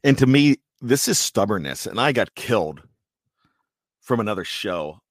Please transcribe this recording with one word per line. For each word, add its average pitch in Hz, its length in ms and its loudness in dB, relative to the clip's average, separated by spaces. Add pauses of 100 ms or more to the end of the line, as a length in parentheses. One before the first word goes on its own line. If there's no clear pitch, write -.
And 139 140 4
to 135 80 4
me, 143 320 4 (240)
this 123 260 0
is 208 100 0
stubbornness. 98 680 -2
And - 140 -8
I 143 120 0
got 117 240 -2
killed 80 480 -4 (1160)
from 120 180 0
another 104 240 -2
show 82 560 -6 (120)